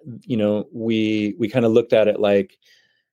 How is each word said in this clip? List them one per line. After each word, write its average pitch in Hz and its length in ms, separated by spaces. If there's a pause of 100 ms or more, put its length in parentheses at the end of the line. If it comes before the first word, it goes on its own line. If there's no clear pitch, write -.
(220)
you 123 160
know, 104 340
we, 110 680
we 113 100
kinda 117 200
looked 117 220
at 110 160
it 104 120
like, 101 400 (540)